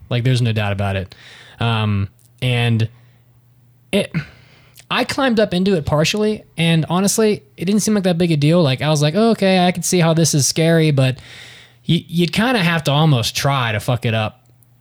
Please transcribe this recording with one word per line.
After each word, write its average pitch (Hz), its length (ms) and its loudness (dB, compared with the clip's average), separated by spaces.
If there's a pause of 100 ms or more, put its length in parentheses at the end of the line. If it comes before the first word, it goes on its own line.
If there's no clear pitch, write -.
(120)
Like, 120 120 -2
there's 127 200 2
no 117 80 0
doubt 104 220 -2
about 98 220 -4
it. 95 200 -8 (440)
Um, 110 500 -2 (300)
and 120 480 0 (1040)
it, - 240 -4 (760)
I 208 140 -2
climbed 247 360 -2
up 208 140 0
into 190 220 0
it 147 100 -2
partially, 208 580 -2 (120)
and 165 320 0
honestly, 202 560 0 (140)
it 170 80 -8
didn't 202 160 0
seem 214 140 0
like 202 80 -2
that 180 140 0
big 175 140 2
a 156 60 2
deal. 156 240 4
Like, 131 200 0
I 147 80 -2
was 151 120 2
like, 151 140 0
"Oh, 226 160 2
okay, 190 360 2
I 185 40 2
can 175 120 -6
see 185 160 0
how 165 140 2
this 160 200 2
is 143 140 0
scary," 160 440 2
but 131 280 0 (640)
you, 165 240 0
you'd 170 240 -2
kinda 226 320 0
have 165 220 0
to 143 60 0
almost 143 440 2
try 131 380 -2
to 104 60 -2
fuck 123 260 -4
it 113 80 0
up 110 300 -4 (380)